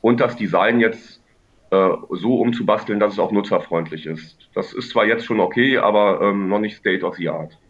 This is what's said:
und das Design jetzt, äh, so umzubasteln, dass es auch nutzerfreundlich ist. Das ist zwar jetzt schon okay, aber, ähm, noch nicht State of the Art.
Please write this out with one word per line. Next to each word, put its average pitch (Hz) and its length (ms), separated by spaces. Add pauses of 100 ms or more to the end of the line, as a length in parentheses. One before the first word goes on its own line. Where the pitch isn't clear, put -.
und 120 200
das 120 160
Design 104 440
jetzt, - 400 (500)
äh, 95 200 (200)
so 101 300
umzubasteln, 107 600
dass 104 140
es - 40
auch 92 140
nutzerfreundlich 82 760
ist. 80 320 (160)
Das - 180
ist - 180
zwar 110 160
jetzt 117 180
schon 110 160
okay, 120 380
aber, 104 420
ähm, 98 280
noch 104 100
nicht 107 180
State 95 280
of 90 120
the 85 120
Art. 80 300 (120)